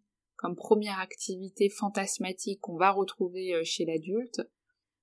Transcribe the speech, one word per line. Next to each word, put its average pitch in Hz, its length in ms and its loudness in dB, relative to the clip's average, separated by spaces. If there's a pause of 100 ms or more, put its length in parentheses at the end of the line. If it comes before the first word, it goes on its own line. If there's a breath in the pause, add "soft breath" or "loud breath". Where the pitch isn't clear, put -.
(380)
comme 175 180 -4
première 208 440 2
activité 190 680 -2
fantasmatique 196 920 -2
qu'on 170 160 -8
va 190 140 6
retrouver, 185 640 0
euh, 165 100 2
chez - 220 -2
l'adulte, 180 560 -2 (600)